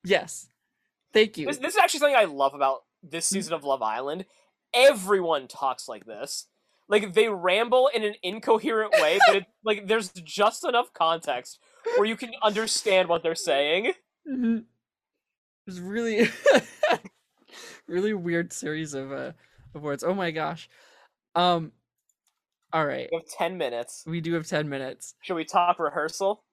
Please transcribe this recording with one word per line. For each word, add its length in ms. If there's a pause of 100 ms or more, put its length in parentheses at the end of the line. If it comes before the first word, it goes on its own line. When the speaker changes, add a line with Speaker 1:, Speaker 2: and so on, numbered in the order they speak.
Speaker 1:
Yes. 440 (640)
Thank 260
you. 80
Speaker 2:
This, 120
this 160
is 60
actually 200
something 160
I 80
love 300
about 300 (180)
this 240
Speaker 1:
Mm. 60
Speaker 2:
season 220
of 100
Love 180
Island. 420 (480)
Everyone 760
talks 400
like 180
this. 400 (420)
Like, 260
they 140
ramble 640
in 120
an 180
incoherent 680
way, 340
but 100
it, 80 (100)
<laughs> 100
like, 240
there's 220
just 540
enough 300
context 640 (380)
where 100
you 100
can 140 (120)
understand 680
what 140
they're 120
saying. 580 (340)
Speaker 1:
Mm-hmm. 320 (1080)
It's 140
really, 480 (800)
<laughs> 800
really 280
weird 400
series 400
of, 180
uh, 200 (420)
of 80
words. 200
Oh 120
my 160
gosh. 380 (680)
Um, 380 (1000)
all 140
right. 260
Speaker 2:
We 60
have 100
ten 300
minutes. 480
Speaker 1:
We 140
do 120
have 140
ten 220
minutes. 520
Speaker 2:
Should 160
we 80
talk 340
rehearsal? 640 (100)